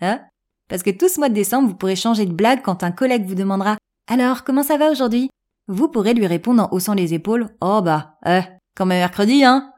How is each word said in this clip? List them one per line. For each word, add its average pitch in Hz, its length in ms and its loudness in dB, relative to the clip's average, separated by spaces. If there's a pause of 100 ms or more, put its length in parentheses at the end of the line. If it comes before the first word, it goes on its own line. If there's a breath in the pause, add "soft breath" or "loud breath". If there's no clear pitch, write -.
hein ? 208 200 -2 (480)
Parce 185 120 -6
que - 80 -4
tout 196 180 2
ce 359 120 -4
mois 285 100 2
de 214 60 0
décembre, 233 340 0
vous 185 60 -6
pourrez 190 200 -2
changer 214 300 0
de 175 80 -4
blague 233 300 2
quand 185 180 -4
un 175 100 -2
collègue 240 360 -2
vous 190 80 -6
demandera « 196 420 -2 (340)
Alors, 247 320 0
comment 277 200 0
ça 294 140 0
va 302 120 2
aujourd'hui ? » 254 400 0 (380)
Vous 208 200 0
pourrez 220 280 0
lui 220 100 2
répondre 185 380 2
en - 100 -4
haussant 185 220 -2
les 175 180 0
épaules, « 214 360 -2 (120)
Oh 202 220 0
bah, 156 320 -2 (100)
euh, 180 160 2 (340)
quand 185 120 -2
même 185 100 0
mercredi, 208 460 2
hein ? » 262 340 2